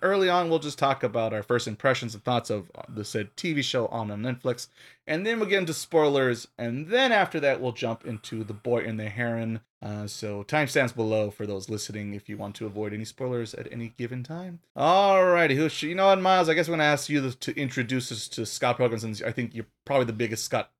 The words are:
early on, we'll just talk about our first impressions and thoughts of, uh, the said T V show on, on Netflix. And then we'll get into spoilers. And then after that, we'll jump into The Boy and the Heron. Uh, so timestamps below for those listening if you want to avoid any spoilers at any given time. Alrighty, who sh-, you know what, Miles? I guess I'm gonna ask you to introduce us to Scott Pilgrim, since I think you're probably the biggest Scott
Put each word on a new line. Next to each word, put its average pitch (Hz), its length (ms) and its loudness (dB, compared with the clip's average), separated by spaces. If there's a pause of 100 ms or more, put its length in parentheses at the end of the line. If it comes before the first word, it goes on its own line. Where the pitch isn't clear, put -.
early 190 260 4
on, 175 220 2
we'll 160 80 4
just 147 200 -6
talk 139 260 2
about 110 280 0
our 107 120 -4
first 120 240 0
impressions 123 460 0
and 98 100 -16
thoughts 120 260 0
of, 101 240 -4
uh, - 140 -14
the 107 160 -8
said 104 320 -6
T 170 160 -4
V 143 100 2
show 123 240 -2
on, 110 240 -4
on 104 120 -6
Netflix. 123 440 -4 (400)
And 160 180 -2
then 226 160 0
we'll 202 80 0
get 190 120 4
into 165 140 -2
spoilers. 139 760 2 (100)
And 123 300 -6
then 247 240 4
after 185 280 2
that, 139 200 2
we'll 127 120 -2
jump 113 320 -4
into 110 400 -8
The 104 100 -10
Boy 117 300 -2
and 110 140 -4
the 107 100 -6
Heron. 113 520 -4 (200)
Uh, 104 280 -8
so 104 340 -8
timestamps 139 520 0
below 110 360 0
for 104 160 -8
those 98 240 -6
listening 104 420 -6
if 101 160 -12
you 104 80 -10
want 104 200 -10
to 110 100 -8
avoid 104 260 -6
any 110 120 -6
spoilers 120 500 -6
at - 180 -10
any 117 240 -10
given 123 280 -6
time. 170 340 -12 (180)
Alrighty, 180 800 6
who 156 140 4
sh-, - 160 -4
you 165 100 -4
know 190 120 4
what, 190 140 8
Miles? 185 280 6
I 160 60 4
guess 165 120 4
I'm 165 60 -2
gonna 160 100 2
ask 147 260 2
you 139 220 0
to - 260 -6
introduce 127 540 -2
us 110 200 -6
to 117 140 -6
Scott 123 340 0
Pilgrim, 117 200 2
since 107 240 -6
I - 80 -2
think 120 240 -6
you're 113 140 -10 (180)
probably 131 200 2
the 113 60 -2
biggest 110 320 -4
Scott - 360 -4